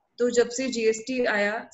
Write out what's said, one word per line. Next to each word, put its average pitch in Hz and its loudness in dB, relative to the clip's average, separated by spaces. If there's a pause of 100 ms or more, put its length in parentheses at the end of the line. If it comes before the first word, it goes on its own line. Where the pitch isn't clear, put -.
(180)
तो 240 2
जब 233 4
से 262 -4
जीएसटी 226 0
आया, 214 -2